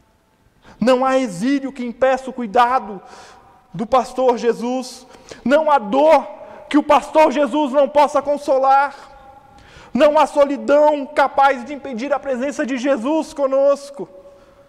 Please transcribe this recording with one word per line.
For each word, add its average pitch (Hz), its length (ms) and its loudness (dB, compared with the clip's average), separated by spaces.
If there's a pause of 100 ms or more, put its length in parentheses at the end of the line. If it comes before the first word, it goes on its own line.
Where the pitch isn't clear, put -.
(800)
Não 254 260 2
há 262 140 2
exílio 262 540 -4
que 247 120 -10
impeça 262 460 -2
o - 20 -14
cuidado 233 720 -2 (720)
do 214 120 -8
pastor 247 520 0
Jesus. 233 680 -6 (380)
Não 302 260 2
há 285 80 4
dor 269 480 2 (440)
que 294 80 2
o 294 40 2
pastor 294 500 2
Jesus 277 400 -2
não 277 140 2
possa 285 360 2
consolar. 277 840 0 (840)
Não 294 260 4
há 285 80 4
solidão 285 800 2
capaz 269 640 0
de 294 80 -12
impedir 277 400 -6
a 269 40 -4
presença 269 460 -6
de 254 140 -6
Jesus 277 560 -2
conosco. 277 720 -2 (600)